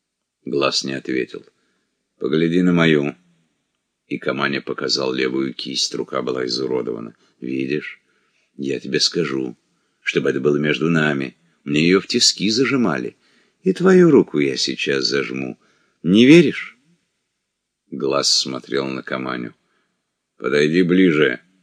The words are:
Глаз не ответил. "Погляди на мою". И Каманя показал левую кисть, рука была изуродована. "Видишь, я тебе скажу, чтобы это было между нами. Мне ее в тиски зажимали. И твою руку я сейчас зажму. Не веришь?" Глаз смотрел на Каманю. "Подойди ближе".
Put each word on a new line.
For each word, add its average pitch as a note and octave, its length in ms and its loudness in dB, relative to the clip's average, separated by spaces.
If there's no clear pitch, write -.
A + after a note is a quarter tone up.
Глаз C2+ 380 -2
не C2+ 100 -6
ответил. B1+ 500 -8
"Погляди E2 420 2
на F2+ 120 4
мою". D#2+ 420 4
И - 140 -8
Каманя C#2 420 -4
показал C2 520 -4
левую C2 420 -4
кисть, - 400 -8
рука B1+ 260 -6
была B1+ 240 -4
изуродована. A#1+ 720 -6
"Видишь, C2 580 -6
я C2+ 240 -6
тебе C2 200 -10
скажу, C2+ 580 -6
чтобы - 260 -4
это C2+ 100 -2
было C#2+ 180 0
между D2+ 340 -2
нами. C#2+ 440 -2
Мне D2 200 0
ее F#2 160 4
в - 80 -14
тиски G#2+ 420 0
зажимали. A2 640 -2
И F#3 100 0
твою F3+ 360 6
руку F#2+ 300 4
я C2+ 180 0
сейчас C2+ 480 -4
зажму. C2 540 -4
Не G#2 240 6
веришь?" D3 520 6
Глаз C2+ 380 -2
смотрел C2+ 580 -4
на C2 160 -8
Каманю. B1+ 500 -8
"Подойди D2+ 460 2
ближе". E2 580 2